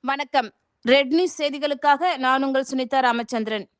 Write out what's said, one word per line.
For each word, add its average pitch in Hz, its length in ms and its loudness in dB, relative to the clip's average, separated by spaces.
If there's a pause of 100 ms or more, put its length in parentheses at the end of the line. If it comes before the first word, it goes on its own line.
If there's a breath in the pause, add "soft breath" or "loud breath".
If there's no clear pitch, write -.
வணக்கம். 269 460 -2 (320)
ரெட் 262 320 4
நியூஸ் 349 240 0
செய்திகளுக்காக 285 760 0
நான் 262 260 0
உங்கள் 269 260 -2
சுனிதா 262 300 -2
ராமச்சந்திரன். 233 640 -2 (140)